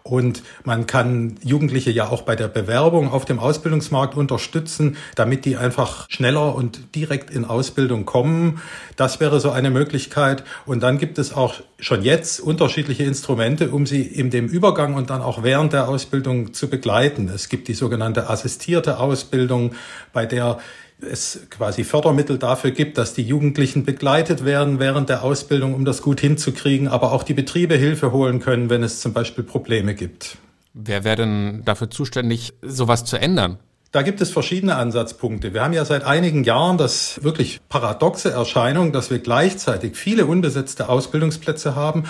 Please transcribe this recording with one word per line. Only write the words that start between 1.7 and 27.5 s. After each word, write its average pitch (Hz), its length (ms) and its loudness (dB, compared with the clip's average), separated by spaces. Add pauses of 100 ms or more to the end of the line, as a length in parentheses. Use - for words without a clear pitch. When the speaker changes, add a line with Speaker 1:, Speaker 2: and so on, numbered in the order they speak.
Speaker 1:
ja 107 180 0
auch 117 140 -4
bei 113 120 0
der 110 140 -2
Bewerbung 135 600 2
auf 135 140 0
dem 120 160 -2
Ausbildungsmarkt 147 800 0
unterstützen, 147 800 0 (180)
damit 127 300 2
die 131 100 0
einfach 123 540 -2
schneller 143 460 2
und - 400 -6
direkt 151 340 -4
in 120 160 -4
Ausbildung 123 580 0
kommen. 160 580 2 (360)
Das 135 240 0
wäre 147 180 4
so 135 120 0
eine 131 180 2
Möglichkeit. 135 760 0 (220)
Und 120 160 -2
dann 127 160 4
gibt 160 220 -2
es - 140 -2
auch 127 200 0 (260)
schon 101 220 0
jetzt 156 400 2
unterschiedliche 147 640 0
Instrumente, 135 680 0
um 143 160 0
sie 139 160 0
in 127 300 -2
dem 120 160 0
Übergang 165 480 2
und 135 160 -4
dann 127 100 -4
auch 120 220 -4
während 143 280 4
der 135 160 2
Ausbildung 131 680 -2
zu - 140 -6
begleiten. 123 680 0
Es 101 140 -8
gibt - 200 -6
die 113 80 -4
sogenannte 113 540 -2
assistierte 135 680 -2
Ausbildung, 127 760 0 (360)
bei 113 140 -2
der 120 320 -2 (460)
es - 460 -8
quasi 107 340 -4
Fördermittel 143 540 2
dafür 131 320 0
gibt, 147 300 -2
dass 117 160 -2
die 123 80 -2
Jugendlichen 143 640 0
begleitet 139 600 2
werden 143 320 4
während 135 320 2
der 127 140 0
Ausbildung, 135 500 0
um 135 100 0
das 135 200 0
gut 139 160 2
hinzukriegen, 139 680 2
aber 127 240 2
auch 127 120 2
die 156 100 -2
Betriebe 165 400 0